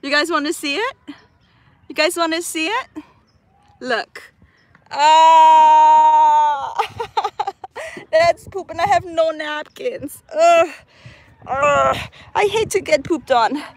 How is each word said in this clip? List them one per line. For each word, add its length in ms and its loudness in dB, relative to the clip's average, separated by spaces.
You 80 -12
guys 220 -2
wanna 220 -4
see 240 -8
it? 180 -6
You 80 -18
guys 220 -2
wanna 240 -4
see 260 -8
it? 200 -6
Look. 540 -10
Ah! 1800 4
<laughs> 680 -14
That's 360 0
poop, 220 -14
and 120 -10
I 60 -2
have 180 0
no 260 -2
napkins. 920 -12
Ugh. 340 4
Ugh. 500 0
I 100 0
hate 260 -2
to 80 -4
get 240 -2
pooped 280 -6
on. 300 0